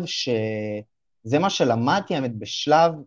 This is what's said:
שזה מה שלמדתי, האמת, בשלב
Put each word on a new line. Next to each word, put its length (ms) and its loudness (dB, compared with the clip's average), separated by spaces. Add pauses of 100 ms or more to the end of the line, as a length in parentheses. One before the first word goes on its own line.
שזה 1300 -4
מה 100 2
שלמדתי, 640 0
האמת, 240 -4
בשלב 520 2 (160)